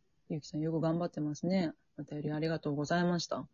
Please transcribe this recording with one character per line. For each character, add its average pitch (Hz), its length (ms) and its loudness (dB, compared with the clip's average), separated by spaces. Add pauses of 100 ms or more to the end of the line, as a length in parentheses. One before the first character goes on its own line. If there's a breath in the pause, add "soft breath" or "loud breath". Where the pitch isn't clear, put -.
(280)
ゆ 160 100 -2
う - 20 -10
き - 80 -14
さ 151 100 -4
ん - 20 0
よ 160 120 0
く 160 80 2
頑 165 180 2
張 175 80 0
っ - 40 -4
て 160 100 -6
ま 151 160 0
す - 100 -2
ね。 180 260 2 (260)
お 151 40 -6
便 147 200 -6
り 151 100 0
あ 151 60 0
り 160 100 2
が 160 100 0
と 151 120 -2
う 143 40 2
ご 147 100 0
ざ 170 140 2
い 175 60 4
ま 175 160 2
し - 80 -6
た。 - 260 -4